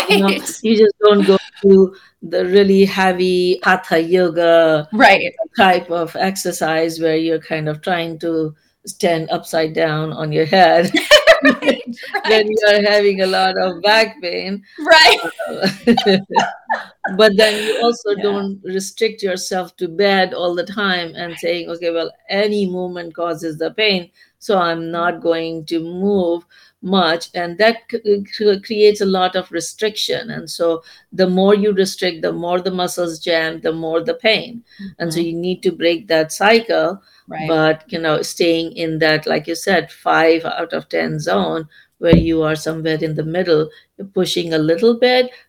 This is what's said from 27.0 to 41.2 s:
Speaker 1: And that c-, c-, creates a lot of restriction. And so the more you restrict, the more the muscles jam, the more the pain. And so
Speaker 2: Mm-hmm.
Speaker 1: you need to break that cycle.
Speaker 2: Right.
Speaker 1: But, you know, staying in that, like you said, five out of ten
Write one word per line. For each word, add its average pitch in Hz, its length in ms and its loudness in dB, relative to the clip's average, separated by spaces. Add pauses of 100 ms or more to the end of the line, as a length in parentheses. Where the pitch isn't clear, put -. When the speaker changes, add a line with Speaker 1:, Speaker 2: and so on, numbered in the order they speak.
Speaker 1:
And 175 240 -8
that 226 180 2 (140)
c-, 202 360 -2
c-, 208 340 0
creates 208 400 2
a 202 60 0
lot 185 300 0
of 180 160 -6
restriction. 170 800 -6
And 156 200 -12
so 165 320 -2 (300)
the 180 160 0
more 190 260 4
you 208 180 0
restrict, 185 500 -2
the 170 100 -4
more 175 280 -2
the 185 100 -4 (120)
muscles 175 360 -4
jam, 165 420 -2
the 160 120 -2
more 165 300 -4
the 165 120 -4
pain. 220 500 -4 (340)
And 170 140 -6
so 165 80 -4
Speaker 2:
Mm-hmm. 170 80 -2
Speaker 1:
you 165 60 -6
need 175 280 -6
to 180 100 0
break 165 360 -2
that 156 240 0
cycle. 196 680 0 (280)
Speaker 2:
Right. 156 200 -10
Speaker 1:
But, 156 440 2
you 170 60 -6
know, 160 240 0
staying 165 500 -2
in 160 280 -6
that, 156 260 0
like 156 200 -2
you 170 80 -4
said, 175 380 -2
five 165 520 2
out 165 280 -6
of 156 160 -8
ten 160 320 -4